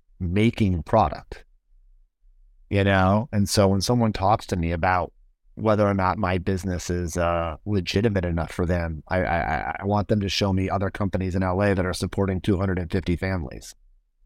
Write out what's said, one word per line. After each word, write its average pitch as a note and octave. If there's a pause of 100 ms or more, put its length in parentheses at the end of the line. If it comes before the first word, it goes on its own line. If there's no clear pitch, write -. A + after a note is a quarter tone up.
(200)
making F#2
product, - (1200)
you G2+
know? G2
And G2+
so G2
when G2
someone A#2
talks G2
to G2+
me E2+
about F2 (420)
whether G#2+
or G2+
not F#2
my F#2+
business F2+
is, F2
uh, E2+ (100)
legitimate G2
enough E2+
for F2+
them, E2
I, F#2
I, E2+
I, C2+
I F#2+
want G2+
them G#2+
to G2
show G2
me F#2+
other F#2+
companies F#2+
in F#2+
L F#2
A G2+
that F#2
are F2+
supporting F#2+
two G2
hundred F#2+
and E2+
fifty F2
families. E2 (520)